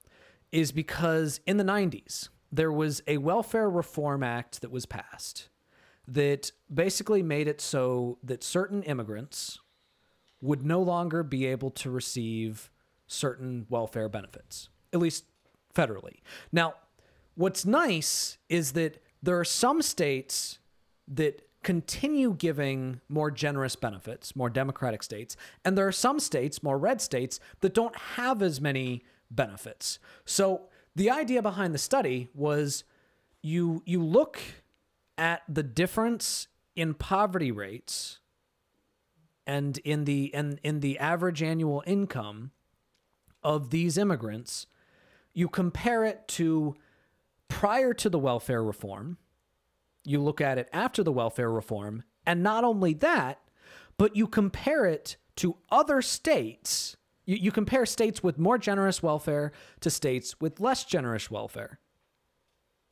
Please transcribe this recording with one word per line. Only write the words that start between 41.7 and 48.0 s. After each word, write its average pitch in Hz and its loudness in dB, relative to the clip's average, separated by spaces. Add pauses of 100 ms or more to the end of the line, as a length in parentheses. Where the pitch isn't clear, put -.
income 135 -2 (880)
of 151 0
these 165 2
immigrants, 120 -2 (680)
you 170 0
compare 220 0
it 208 -2
to 156 0 (720)
prior 240 2
to - 0